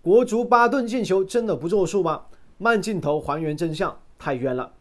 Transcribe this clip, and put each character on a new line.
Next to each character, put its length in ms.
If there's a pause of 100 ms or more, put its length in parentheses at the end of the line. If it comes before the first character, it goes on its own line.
国 240
足 200
巴 240
顿 180
进 160
球 220
真 200
的 120
不 120
作 160
数 160
吗？ 220 (360)
慢 220
镜 200
头 180
还 240
原 140
真 180
相， 240 (180)
太 180
冤 200
了。 160 (100)